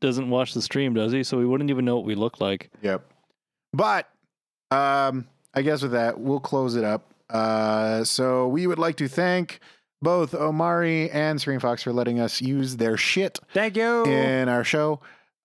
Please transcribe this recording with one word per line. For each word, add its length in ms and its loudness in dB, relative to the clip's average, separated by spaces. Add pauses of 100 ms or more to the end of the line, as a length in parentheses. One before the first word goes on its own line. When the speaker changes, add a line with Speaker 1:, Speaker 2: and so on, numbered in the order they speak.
Speaker 1:
doesn't 300 0
watch 240 0
the 80 -4
stream, 320 -2
does 160 0
he? 120 0
So 140 -4
we 80 2
wouldn't 240 0
even 160 0
know 100 2
what 100 -2
we 100 -2
look 260 -2
like. 300 -2 (100)
Speaker 2:
Yep. 240 -2 (640)
But, 380 0 (600)
um, 560 2 (260)
I 80 0
guess 220 0
with 80 -2
that, 280 0
we'll 200 -2
close 360 -2
it 80 0
up. 300 -4 (160)
Uh, 720 0
so 440 0
we 180 0
would 140 0
like 160 0
to 120 -2
thank 520 0 (420)
both 320 2
Omari 800 0
and 280 0
Serene 200 -2
Fox 240 -2
for 100 -2
letting 260 0
us 220 -2
use 360 -2
their 200 0
shit 400 0 (160)
Speaker 3:
Thank 240 0
you. 280 2
Speaker 2:
in 440 2
our 140 2
show. 380 0 (440)